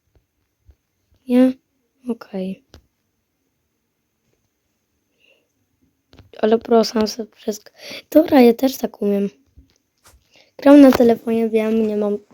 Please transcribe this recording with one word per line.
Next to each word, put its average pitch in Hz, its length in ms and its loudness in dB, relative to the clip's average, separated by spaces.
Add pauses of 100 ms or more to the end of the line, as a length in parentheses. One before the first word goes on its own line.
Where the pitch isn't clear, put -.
(1300)
Nie? 254 240 2 (560)
Okej. 190 560 -12 (3750)
Ale 220 200 0
proszę, 226 320 -2
sam 214 180 -4
sobie 220 280 -14
wszystko. - 340 -14 (400)
Dobra, 302 300 2
ja 240 140 4
też 262 220 -6
tak - 260 -12
umiem. 202 280 -4 (1300)
Gram 285 240 6
na 269 120 8
telefonie, 233 560 -2
wiem, 220 400 -2
nie 214 80 -6
mam, 208 220 -4 (160)